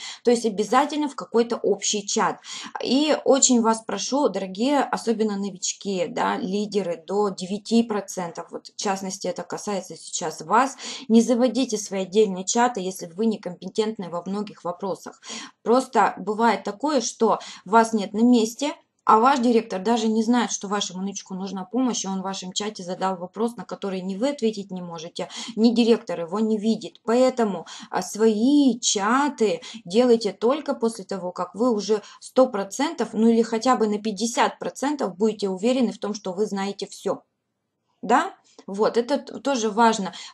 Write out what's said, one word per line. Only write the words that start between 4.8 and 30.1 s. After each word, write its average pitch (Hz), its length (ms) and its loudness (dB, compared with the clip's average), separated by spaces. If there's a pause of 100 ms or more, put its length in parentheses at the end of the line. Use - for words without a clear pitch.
особенно 214 560 -2
новички, 190 720 -6
да, 180 280 -2
лидеры 190 680 -4
до 202 240 0
девяти 208 520 0
процентов, 185 680 -8
вот - 160 -14
в - 100 -20
частности 196 520 -6
это 175 140 -6
касается 180 540 -8
сейчас - 460 -8
вас, 226 340 2 (320)
не 226 140 8
заводите 233 560 0
свои 190 240 -6
отдельные 190 420 2
чаты, 240 360 0
если 185 260 -6
вы 175 200 -4
некомпетентны 196 840 -4
во 170 160 -6
многих 202 380 -8
вопросах. 175 580 -8 (400)
Просто 220 560 2
бывает 202 460 0
такое, 262 360 -2
что - 380 0 (260)
вас 226 280 4
нет 202 200 -2
на 214 100 -2
месте, 240 520 4 (340)
а 220 120 6
ваш 269 180 4
директор 226 420 2
даже 220 280 0
не 220 160 2
знает, 226 260 2
что - 160 -8
вашему 190 340 -4
новичку 196 340 -8
нужна 190 300 -8
помощь, 240 400 -2
и 190 40 -6
он 190 140 -4
в - 20 -8
вашем 190 280 -8
чате 208 300 -6
задал 185 340 -4
вопрос, 208 380 -4
на 185 100 -14
который 190 360 -6
ни 190 160 -6
вы 254 140 0
ответить 214 420 -4
не 180 100 -10
можете, 170 460 -12 (260)
ни 220 180 6
директор 220 500 2
его 175 180 -4
не 220 180 2
видит. 208 460 -2
Поэтому, 233 640 2 (220)
а, - 140 -4
свои 226 800 4
чаты 220 800 0 (240)
делайте 226 480 4